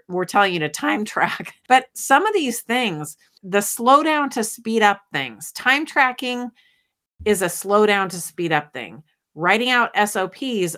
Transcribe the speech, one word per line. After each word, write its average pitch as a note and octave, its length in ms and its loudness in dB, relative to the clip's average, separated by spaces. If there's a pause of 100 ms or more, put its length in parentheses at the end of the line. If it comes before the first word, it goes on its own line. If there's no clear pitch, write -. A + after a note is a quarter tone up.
we're F3+ 180 -4
telling G3 280 2
you E3+ 60 -2
to D3+ 100 -2
time G#3 340 -4
track. - 580 -4
<laughs> - 60 -20
But B3+ 280 4
some D#4 320 2
of G#4+ 80 -2
these C4 260 -2
things, G3 560 -4 (240)
the G3 200 -2
slow B3+ 420 4
down D4 280 0
to C4+ 120 -2
speed A3+ 400 -2
up G3+ 180 4 (100)
things, B2+ 420 -6
time C#4 340 0
tracking B3 640 -2 (720)
is G3 200 0
a F3 60 0
slow G3+ 360 2
down G3 240 2
to F3+ 100 -10
speed E3 320 -6
up D3+ 220 0
thing. A#2 300 -12 (320)
Writing G3+ 340 2
out B3 240 2
S G#3 220 0
O F#3+ 120 -2
Ps F#3+ 500 -4